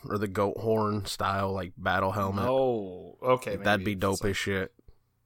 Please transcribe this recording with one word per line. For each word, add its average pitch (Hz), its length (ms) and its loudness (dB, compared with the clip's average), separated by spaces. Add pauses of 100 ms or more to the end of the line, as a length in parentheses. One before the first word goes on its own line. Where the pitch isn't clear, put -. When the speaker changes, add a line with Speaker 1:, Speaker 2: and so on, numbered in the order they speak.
Speaker 1:
or 104 80 -2
the 101 100 -2
goat 101 300 0
horn 107 480 2
style, 98 480 -2
like, 92 240 -6
battle 95 340 2
helmet. 98 380 0
Speaker 2:
Oh, 107 720 0
okay, 123 340 2
Speaker 1:
That'd 101 260 2
Speaker 2:
maybe 98 100 -2
Speaker 1:
be 101 40 -2
dope 98 200 2
Speaker 2:
it's - 80 -4
like 104 80 2
Speaker 1:
as 92 60 -2
shit. 95 360 -2 (520)